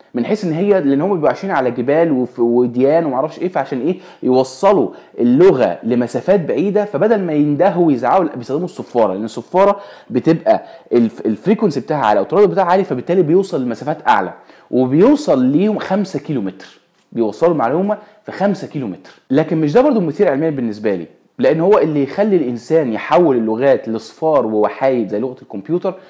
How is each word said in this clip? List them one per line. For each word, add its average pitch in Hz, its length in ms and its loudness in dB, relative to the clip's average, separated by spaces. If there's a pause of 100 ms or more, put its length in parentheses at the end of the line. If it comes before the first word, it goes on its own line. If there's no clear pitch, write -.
(140)
من 120 100 -2
حيث 196 200 -2
إن 165 80 -2
هي، 190 280 2
لأن 139 200 2
هم 190 120 0
بيبقوا 156 160 0
عايشين 196 220 -4
على 135 200 0
جبال 143 420 0
وف-، 127 260 -4
وديان 123 680 2
ومعرفش 143 320 -4
إيه، 175 100 -4
فعشان 139 320 -4
إيه؟ 170 180 -2 (240)
يوصلوا 131 680 2 (280)
اللغة 123 640 4
لمسافات 123 580 0
بعيدة، 175 440 -2
فبدل 208 380 0
ما 170 100 -4
يندهوا 151 540 2
ويزعقوا، 139 380 2
لا، - 120 -6
بيستخدموا 135 280 -6
الصفارة، 117 480 -2
لأن 101 120 -6
الصفارة 185 560 0 (300)
بتبقى 127 540 0 (280)
الف-، 117 340 0
الفريكونسي 151 540 0
بتاعها 139 260 -2
عالي 107 120 4
أو - 60 0
التردد 190 260 2
بتاعها 180 160 0
عالي، 185 180 2
فبالتالي 165 380 -2
بيوصل 170 400 0
لمسافات 127 460 -4
أعلى، 98 240 2 (380)
وبيوصل 147 760 2
ليهم 180 340 2
خمسة 190 400 -4
كيلومتر، 107 640 -8 (320)
بيوصلوا 117 400 0
المعلومة 165 460 -2 (260)
في - 80 -14
خمسة 190 340 -2
كيلومتر. 117 440 -10 (200)
لكن 156 300 0
مش 147 120 0
ده 226 100 4
برضو 269 180 2
مثير 175 300 0
علميا 147 200 0
بالنسبة 110 440 -4
لي، 85 120 -8 (320)
لأن 151 220 2
هو 196 180 4
اللي 151 240 0
يخلي 196 340 0
الإنسان 127 560 -2
يحول 147 440 2
اللغات 117 520 0
لصفار 131 580 -2
ووحايد 110 640 0
زي 104 100 -4
لغة 127 240 -6
الكمبيوتر، 175 520 -6 (160)